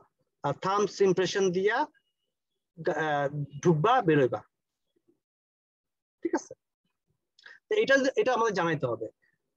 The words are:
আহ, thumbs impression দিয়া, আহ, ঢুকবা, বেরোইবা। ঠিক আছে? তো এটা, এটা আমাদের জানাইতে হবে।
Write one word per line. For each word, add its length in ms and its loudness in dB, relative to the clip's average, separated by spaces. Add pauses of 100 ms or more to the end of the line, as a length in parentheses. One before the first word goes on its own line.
(420)
আহ, 100 -2
thumbs 480 -2
impression 520 0
দিয়া, 260 0
আহ, 1700 -6 (200)
ঢুকবা, 380 4
বেরোইবা। 400 2 (1800)
ঠিক 120 -4
আছে? 200 -8 (1120)
তো 60 -4
এটা, 200 4 (220)
এটা 180 0
আমাদের 200 0
জানাইতে 320 -2
হবে। 220 -8 (480)